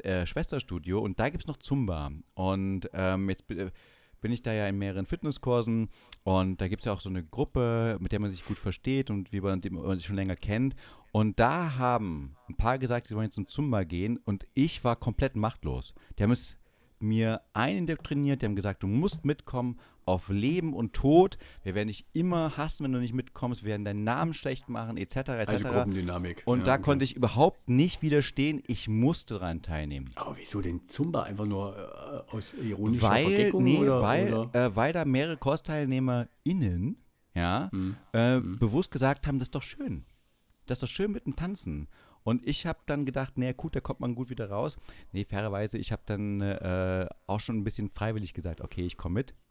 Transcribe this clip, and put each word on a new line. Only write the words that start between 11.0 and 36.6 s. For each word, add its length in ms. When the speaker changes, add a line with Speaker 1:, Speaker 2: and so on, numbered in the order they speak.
Speaker 1:
Und 260
da 380
haben 580
ein 80
paar 220
gesagt, 280
sie 80
wollen 120
jetzt 80
zum 120
Zumba 380
gehen 400
und 280
ich 300
war 140
komplett 400
machtlos. 560
Die 60
haben 80
es 260
mir 420
einindoktriniert, 880
die 40
haben 100
gesagt, 280
„Du 40
musst 380
mitkommen, 540
auf 240
Leben 440
und 200
Tod. 440
Wir 120
werden 120
dich 160
immer 440
hassen, 260
wenn 100
du 60
nicht 140
mitkommst. 500
Wir 60
werden 160
deinen 180
Namen 300
schlecht 340
machen, 300
et 140
cetera, 260
Speaker 2:
Also 160
Speaker 1:
et 60
cetera.“ 240
Speaker 2:
Gruppendynamik. 600
Speaker 1:
Und 160
Speaker 2:
Ja, 40
Speaker 1:
da 100
Speaker 2:
okay. 80
Speaker 1:
konnte 220
ich 100
überhaupt 540
nicht 320
widerstehen. 640
Ich 220
musste 480
daran 260
teilnehmen. 540
Speaker 2:
Aber 220
wieso 240
den 260
Zumba? 360
Einfach 220
nur, 320
äh, 580
aus 200
ironischer 520
Speaker 1:
Weil, 140
Speaker 2:
Vergeckung 300
Speaker 1:
nee, 180
Speaker 2:
oder, 200
Speaker 1:
weil, 320
Speaker 2:
oder? 200
Speaker 1:
äh, 220
weil 180
da 120
mehrere 320
KursteilnehmerInnen, 1600